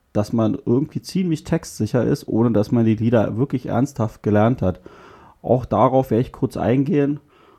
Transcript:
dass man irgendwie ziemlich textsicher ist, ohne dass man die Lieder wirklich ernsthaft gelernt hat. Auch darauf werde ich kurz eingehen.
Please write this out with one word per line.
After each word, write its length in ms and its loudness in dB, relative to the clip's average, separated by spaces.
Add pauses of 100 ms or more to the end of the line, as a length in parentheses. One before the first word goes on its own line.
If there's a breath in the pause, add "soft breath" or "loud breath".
(120)
dass 200 -4
man 320 0
irgendwie 380 -2
ziemlich 400 -4
textsicher 640 -2
ist, 240 -2
ohne 240 2
dass 180 0
man 140 2
die 100 4
Lieder 440 0
wirklich 280 -4
ernsthaft 560 -4
gelernt 400 2
hat. 180 -2 (600 loud breath)
Auch 220 0
darauf 480 2
werde 80 2
ich 100 -2
kurz 260 -4
eingehen. 640 0 (400 soft breath)